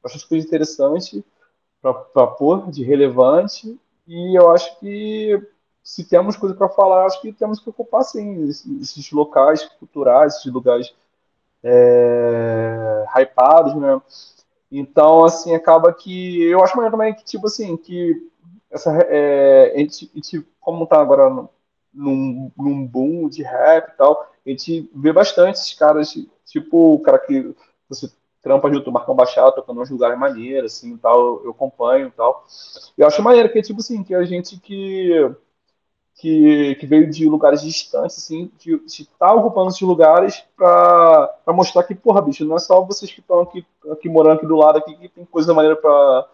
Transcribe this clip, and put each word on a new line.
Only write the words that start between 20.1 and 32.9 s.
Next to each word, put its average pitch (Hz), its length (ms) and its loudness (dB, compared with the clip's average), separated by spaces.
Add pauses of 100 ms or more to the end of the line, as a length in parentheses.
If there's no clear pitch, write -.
a - 40 -20
gente, 151 300 -14 (140)
como 165 260 -8
tá 156 140 4
agora 135 300 4
no, 127 180 -12 (460)
num, 135 640 -8
num 139 300 -6
boom 143 420 -6
de 151 140 -12
rap 135 500 0
e - 40 -20
tal, 147 260 2 (240)
a 135 40 -12
gente 160 440 -10
vê 147 180 -2
bastante 185 440 2
esses - 180 -12
caras, 151 380 0 (320)
tipo 160 500 2
o 143 60 -2
cara 135 180 2
que 135 360 -6 (340)
você - 220 -16 (320)
trampa 139 300 0
junto, 135 180 -6
o - 20 -8
Marcão 127 220 -4
Baixada, 127 380 4
tocando 120 280 -12
uns 135 100 -12
lugares 123 280 -4
maneiros, 127 560 -6
assim, 120 200 -18
e 113 40 -20
tal, 120 460 0
eu 117 60 -12
acompanho 131 580 -4
e - 40 -16
tal. 120 320 -4 (520)